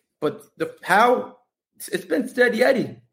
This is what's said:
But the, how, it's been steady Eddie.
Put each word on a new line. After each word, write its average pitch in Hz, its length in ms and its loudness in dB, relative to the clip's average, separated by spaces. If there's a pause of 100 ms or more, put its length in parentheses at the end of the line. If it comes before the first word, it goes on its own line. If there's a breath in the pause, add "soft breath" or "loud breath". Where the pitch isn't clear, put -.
(200)
But 147 240 -6 (140)
the, - 260 -8
how, 220 540 2 (540)
it's - 140 -6
been 302 220 -4
steady 240 340 0
Eddie. 247 360 0 (160)